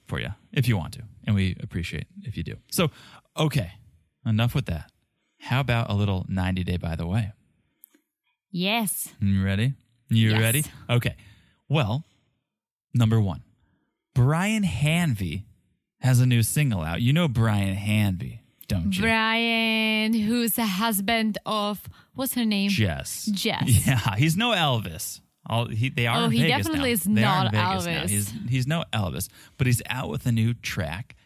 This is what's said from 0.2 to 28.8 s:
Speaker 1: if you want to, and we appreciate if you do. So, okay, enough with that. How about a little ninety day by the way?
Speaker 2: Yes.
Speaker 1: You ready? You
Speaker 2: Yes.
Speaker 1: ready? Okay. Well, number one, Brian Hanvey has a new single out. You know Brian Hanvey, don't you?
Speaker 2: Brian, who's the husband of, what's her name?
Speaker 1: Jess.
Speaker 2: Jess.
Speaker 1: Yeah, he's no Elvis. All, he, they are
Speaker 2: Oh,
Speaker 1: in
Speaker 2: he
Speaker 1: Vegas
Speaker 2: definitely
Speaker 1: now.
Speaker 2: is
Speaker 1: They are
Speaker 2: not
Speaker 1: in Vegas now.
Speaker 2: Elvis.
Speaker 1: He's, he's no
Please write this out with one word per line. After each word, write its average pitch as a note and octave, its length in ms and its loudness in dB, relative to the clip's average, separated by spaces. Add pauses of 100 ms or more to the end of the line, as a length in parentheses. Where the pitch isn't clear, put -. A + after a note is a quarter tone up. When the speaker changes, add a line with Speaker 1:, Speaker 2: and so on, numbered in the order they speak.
Speaker 1:
if B2 160 0
you A2+ 100 2
want D#2 160 -6
to, - 100 -16 (220)
and G#2 100 2
we F#2+ 260 2
appreciate - 440 -8 (180)
if G#2 140 -10
you E2+ 60 -6
do. - 140 -10 (120)
So, E3+ 220 0 (460)
okay, C3+ 360 -2 (520)
enough A2+ 280 0
with C#3 140 -2
that. E2 240 -8 (500)
How B2 180 -2
about A#2+ 300 0
a G2+ 60 -2
little G2+ 340 0
ninety F#2 340 0
day F2+ 140 -2
by E2 180 -4
the E2+ 120 -4
way? G#2 240 -2 (1200)
Speaker 2:
Yes. G3 580 -2 (120)
Speaker 1:
You G2 220 2
ready? G#2 300 0 (360)
You A2 220 4
Speaker 2:
Yes. G#2+ 100 2
Speaker 1:
ready? A#2+ 220 0 (260)
Okay. A#2+ 260 0 (540)
Well, C#3 360 0 (880)
number A2+ 280 4
one, F#2+ 220 -2 (720)
Brian F3 500 2
Hanvey C#3+ 840 0 (560)
has B2+ 180 4
a B2+ 60 6
new A#2+ 180 4
single G#2 380 0
out. E2 200 -4
You B2 120 2
know E3+ 140 2
Brian G#2 480 0
Hanvey, G2+ 680 -2 (260)
don't F#2 280 0
you? F#3 60 0
Speaker 2:
Brian, A3 1120 2
who's A3+ 420 0
the A3+ 100 0
husband G#3+ 800 0
of, G#3 360 -4 (320)
what's C4 200 -4
her A#3+ 120 0
name? G3+ 240 0
Speaker 1:
Jess. - 580 -2
Speaker 2:
Jess. F3+ 600 2
Speaker 1:
Yeah, A2+ 300 2
he's D#3 180 4
no A#3 160 0
Elvis. A#2 680 -2 (260)
All, A#2 200 0
he, A#2 220 -2
they A#2+ 180 0
are A#2 140 2
Speaker 2:
Oh, A#3 40 2
Speaker 1:
in A3+ 60 2
Speaker 2:
he A#3 100 4
Speaker 1:
Vegas B3 260 4
Speaker 2:
definitely C4+ 220 0
Speaker 1:
now. A#3+ 40 2
Speaker 2:
is F#3+ 100 -2
Speaker 1:
They G#3 200 4
are F#3+ 200 4
Speaker 2:
not - 40 2
Speaker 1:
in - 60 -2
Vegas F3+ 320 0
now. E3+ 60 -4 (120)
Speaker 2:
Elvis. G2 60 -4
Speaker 1:
He's, G2+ 240 -4 (160)
he's B2+ 180 0
no D#3+ 160 -2 (100)